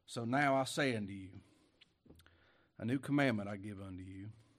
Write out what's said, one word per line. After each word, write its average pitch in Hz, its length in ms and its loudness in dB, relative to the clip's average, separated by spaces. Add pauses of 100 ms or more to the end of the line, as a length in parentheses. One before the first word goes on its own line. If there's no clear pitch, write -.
So 117 180 -4
now 135 300 4
I 135 80 4
say 131 320 2
unto 101 180 -4
you, 95 160 -10 (1500)
a 107 60 -4
new 123 120 2
commandment 131 500 2
I 104 100 -6
give 98 220 -10
unto 92 240 -10
you." 98 260 -12 (300)